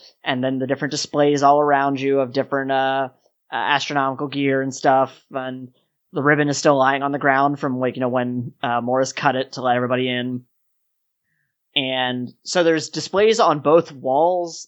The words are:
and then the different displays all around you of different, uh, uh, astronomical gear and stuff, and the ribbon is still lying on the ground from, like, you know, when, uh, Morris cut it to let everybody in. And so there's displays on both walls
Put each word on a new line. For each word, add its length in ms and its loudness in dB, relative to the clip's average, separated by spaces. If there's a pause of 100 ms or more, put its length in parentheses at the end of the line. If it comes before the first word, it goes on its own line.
(240)
and 200 -2
then 160 -2
the 80 -4
different 240 -4
displays 520 0
all 160 6
around 400 2
you 200 0
of 140 -2
different, 380 -2
uh, 380 0 (420)
uh, 40 -10
astronomical 720 -2
gear 340 0
and 120 -4
stuff, 580 2
and 380 -10 (420)
the 100 -4
ribbon 280 2
is 80 -2
still 200 4
lying 240 2
on 100 -2
the 80 -2
ground 400 2
from, 200 -4
like, 160 -2
you 60 -6
know, 80 0
when, 520 -4
uh, 200 0
Morris 320 0
cut 220 0
it 180 -4
to 80 -10
let 160 2
everybody 320 0
in. 340 -4 (1300)
And 540 -2 (140)
so 200 -2
there's 260 0
displays 500 0
on 220 2
both 300 2
walls 760 -2